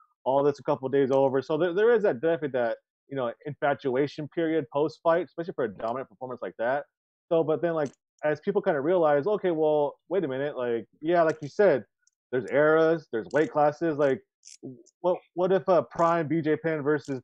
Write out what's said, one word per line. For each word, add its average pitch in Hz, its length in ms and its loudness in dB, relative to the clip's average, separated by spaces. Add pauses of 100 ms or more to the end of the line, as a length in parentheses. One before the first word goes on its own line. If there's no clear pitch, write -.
(240)
All 135 180 0
this 143 160 0
a - 40 -20
couple 131 240 -2
of 127 60 -8
days 139 180 2
over. 135 320 2
So 156 160 -4
there, 175 160 0
there 220 180 2
is 220 120 2
that 147 160 0
benefit 160 320 -2
that – 117 260 -2 (320)
you 139 60 -8
know, 120 160 -4 (120)
infatuation 143 840 -2
period 160 440 -2
post-fight, 160 540 0
especially 170 280 -10
for 135 100 -2
a 104 100 -4
dominant 120 340 -6
performance 123 340 -14
like 92 160 -10
that. 131 260 -2 (440)
So, 165 160 2
but 156 160 0
then, 170 140 -2
like, 147 160 -2 (340)
as 151 160 0
people 196 220 -2
kinda 160 180 0
realize, 151 460 2
"Okay, 190 240 -2
well, 151 480 0 (100)
wait 175 160 -2
a 143 40 -2
minute, 135 280 -4
like, 117 300 -4 (140)
yeah, 170 220 2
like 156 200 0
you 143 60 -10
said, 156 360 4 (480)
there's 123 180 -2
eras, 156 600 2
there's 107 200 -4
weight 151 180 2
classes, 151 480 0
like, 135 240 0 (400)
w-, 131 160 -16 (220)
what, 175 180 0 (160)
what 180 180 0
if, 190 160 0
uh, 165 140 4
prime 170 460 0
B 160 120 0
J 151 160 0
Penn 156 260 -4
versus 139 420 -2